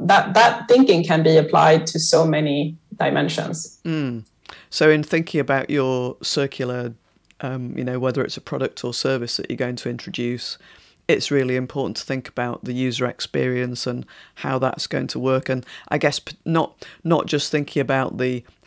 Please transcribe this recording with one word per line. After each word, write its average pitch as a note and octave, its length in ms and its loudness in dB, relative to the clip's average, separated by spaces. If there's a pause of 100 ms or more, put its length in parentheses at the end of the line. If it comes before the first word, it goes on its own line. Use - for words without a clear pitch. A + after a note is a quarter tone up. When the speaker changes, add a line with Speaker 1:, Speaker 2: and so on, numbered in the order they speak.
Speaker 1:
that, F#3 260 4
that A3+ 340 6
thinking A#3 360 8
can D#3+ 180 2
be D#3+ 160 6
applied D#3+ 500 6
to - 120 -4
so E3 260 4
many D3+ 500 0 (220)
dimensions. D3 880 -4
Speaker 2:
Mm. C#3 380 -4 (480)
So D#3 180 4
in D#3 140 4
thinking E3 360 -2
about C3+ 300 0
your C3 540 0
circular, B2 720 -4 (460)
um, B2+ 360 -8
you B2+ 60 -4
know, B2+ 160 -4
whether B2+ 240 0
it's - 140 -8
a - 40 -14
product - 420 -6
or B2 100 -4
service B2+ 440 -2
that - 140 -8
you're A#2+ 60 -6
going B2 200 -4
to B2 120 -8
introduce, A#2+ 680 -8 (500)
it's D3+ 220 2
really C3 260 2
important B2+ 420 -4
to - 60 -10
think C3 240 -8
about A#2+ 360 -8
the B2 100 -6
user B2 320 -2
experience B2 800 -4
and B2 180 -4 (320)
how C3+ 220 -4
that's C3 300 -2
going C3+ 200 -4
to C3 120 -8
work. C3 280 0
And C3 160 -4 (260)
I D3 100 0
guess C#3+ 200 0
p-, - 240 -16
not, - 400 -2 (200)
not E3 240 0
just C#3+ 240 -2
thinking D3 300 -2
about C3+ 360 -2
the B2+ 260 -2 (240)